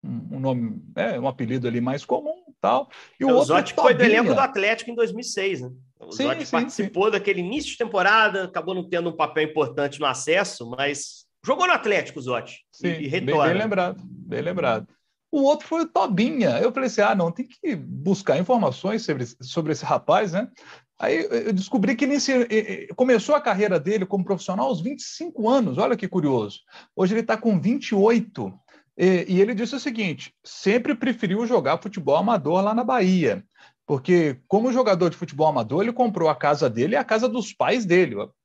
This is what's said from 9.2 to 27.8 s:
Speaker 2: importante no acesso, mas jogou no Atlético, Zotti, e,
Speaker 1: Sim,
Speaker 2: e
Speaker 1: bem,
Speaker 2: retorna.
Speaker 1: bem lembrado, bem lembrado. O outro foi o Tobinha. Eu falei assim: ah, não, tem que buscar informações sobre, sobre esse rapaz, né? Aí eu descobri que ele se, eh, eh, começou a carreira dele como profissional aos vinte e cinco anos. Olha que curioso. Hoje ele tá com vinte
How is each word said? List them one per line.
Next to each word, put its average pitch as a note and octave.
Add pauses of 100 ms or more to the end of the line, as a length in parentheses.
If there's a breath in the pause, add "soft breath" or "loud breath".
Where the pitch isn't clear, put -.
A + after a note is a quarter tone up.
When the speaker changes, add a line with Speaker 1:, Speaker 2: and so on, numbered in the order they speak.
Speaker 2:
importante C#3+
no D3
acesso, D3+
mas C#3 (180)
jogou F4
no F4
Atlético, G3+
Zotti, B2
e, -
Speaker 1:
Sim, F3
Speaker 2:
e F3
Speaker 1:
bem, D3+
Speaker 2:
retorna. D3+
Speaker 1:
bem F3+
lembrado, F#3+
bem -
lembrado. D3 (440)
O C#4+
outro D4
foi E4
o D#4+
Tobinha. A#3
Eu A3+
falei C4
assim: A3+
ah, G3+
não, E3+
tem B3
que -
buscar D3
informações G3+
sobre, C3 (160)
sobre D#3
esse -
rapaz, E3
né? G#3 (500 loud breath)
Aí -
eu A3+
descobri G3
que C#4
ele C#4
se, C4+
eh, B3
eh, G#3+
começou B3+
a C#4+
carreira G3+
dele F#3
como F#3+
profissional G3+
aos G#3+
vinte B3
e -
cinco C4+
anos. G#3+
Olha A#3
que F#3+
curioso. C3+ (340 loud breath)
Hoje F#3+
ele A#3
tá A3+
com G#3+
vinte A3+